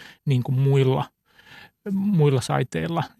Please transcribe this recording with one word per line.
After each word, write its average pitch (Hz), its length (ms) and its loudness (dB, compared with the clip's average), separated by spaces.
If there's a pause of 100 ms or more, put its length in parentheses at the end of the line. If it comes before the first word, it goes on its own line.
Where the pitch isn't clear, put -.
(260)
niin 127 180 0
kuin 135 160 -2
muilla, 135 460 2 (880)
muilla 170 500 2
saiteilla, 160 600 -4 (160)